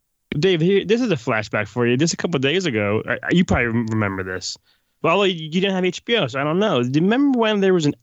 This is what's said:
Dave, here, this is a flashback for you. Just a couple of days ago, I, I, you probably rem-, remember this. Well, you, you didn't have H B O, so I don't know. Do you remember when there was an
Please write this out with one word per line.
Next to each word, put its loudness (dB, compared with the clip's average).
Dave, 2
here, 2
this 2
is 0
a 2
flashback -2
for 0
you. 4
Just 0
a -8
couple -4
of -2
days 0
ago, 0
I, -2
I, -6
you 6
probably 0
rem-, -2
remember -2
this. -10
Well, 2
you, -4
you -12
didn't 0
have 0
H -4
B 0
O, 0
so -6
I -2
don't 0
know. 2
Do 0
you 4
remember 2
when 0
there 4
was 2
an 0